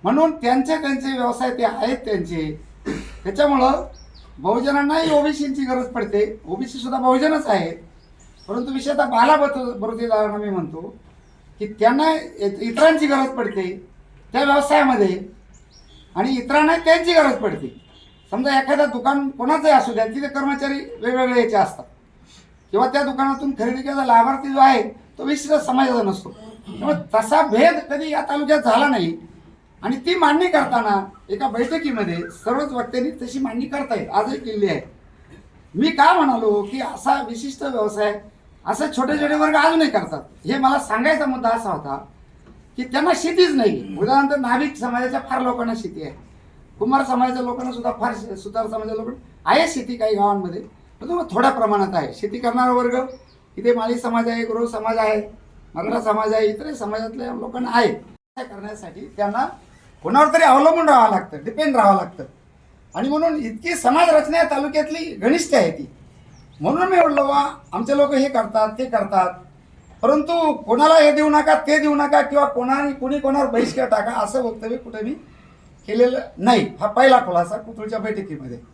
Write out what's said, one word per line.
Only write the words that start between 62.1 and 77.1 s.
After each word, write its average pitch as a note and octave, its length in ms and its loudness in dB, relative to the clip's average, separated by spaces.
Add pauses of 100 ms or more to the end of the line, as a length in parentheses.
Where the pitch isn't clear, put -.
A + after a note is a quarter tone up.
आणि A3+ 140 -4
म्हणून D#4 280 0
इतकी A#3+ 400 -6
समाज E4 340 4
रचना D4+ 280 4
या E4 120 4
तालुक्यातली D4+ 640 -2
घनिष्ठ C#4+ 380 0
आहे F#3 160 4
ती. - 160 -10 (720)
म्हणून E4 280 0
मी F#4 80 2
म्हटलं, D4 260 4
"वा, C#4 200 2 (300)
आमचे A#3 240 -2
लोक C#4+ 180 4
हे C4+ 140 2
करतात, A3 400 0 (100)
ते C4 80 -2
करतात, G3 440 0 (720)
परंतु D4+ 540 2
कोणाला C#4+ 380 4
हे D4+ 180 8
देऊ D4+ 160 2
नका, D4 300 4
ते D4+ 200 2
देऊ D4+ 160 2
नका C#4+ 280 2
किंवा C#4+ 240 2
कोणाने, C4+ 460 -2
कोणी C4 280 -4
कोणावर C4+ 260 0
बहिष्कार A#3+ 420 0
टाका," G#3+ 320 0
असं B3 220 -2
वक्तव्य A3+ 340 -6
कुठे A3+ 280 -12
मी A#3+ 60 -6 (800)
केलेलं B3 320 2 (180)
नाही. G#3 300 2 (120)
हा G#3+ 80 -2
पहिला C4 380 6